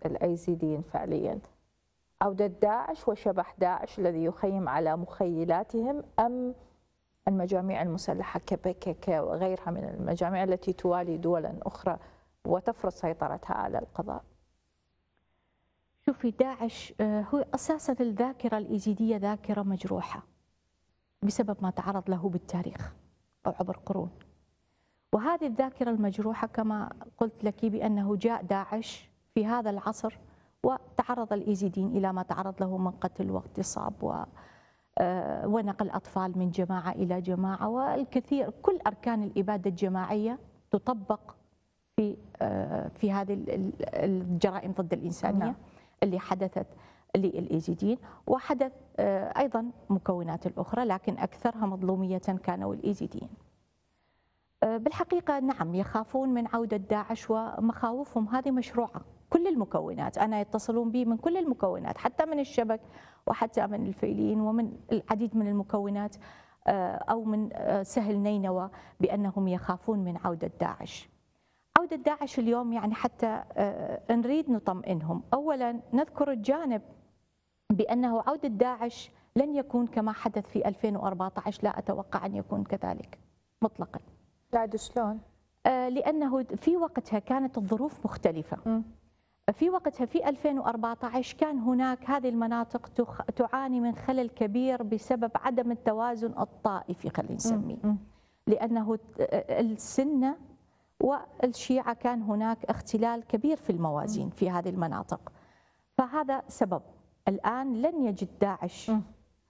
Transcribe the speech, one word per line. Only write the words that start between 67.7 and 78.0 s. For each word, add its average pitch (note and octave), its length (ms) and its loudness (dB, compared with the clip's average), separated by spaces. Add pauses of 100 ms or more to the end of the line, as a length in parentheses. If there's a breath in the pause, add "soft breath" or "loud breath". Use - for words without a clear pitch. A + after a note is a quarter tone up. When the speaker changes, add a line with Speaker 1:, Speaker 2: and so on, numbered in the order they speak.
Speaker 2:
سهل G#3 360 0
نينوى، G3 520 0 (300 loud breath)
بأنهم G3 480 2
يخافون F3+ 500 0
من F3+ 260 -2
عودة E3+ 260 -2 (100)
داعش. - 480 -6 (720)
عودة E4+ 180 0
داعش D4 420 -2
اليوم، A#3 340 2
يعني G#3+ 220 -2
حتى، A3+ 480 -2 (100)
آه، F#3+ 480 -2 (100)
نريد C4 400 2
نطمئنهم. F3 720 -2 (120)
أولا C4 460 0 (120)
نذكر C#4+ 380 2
الجانب B3+ 520 0 (880)
بأنه A3+ 560 2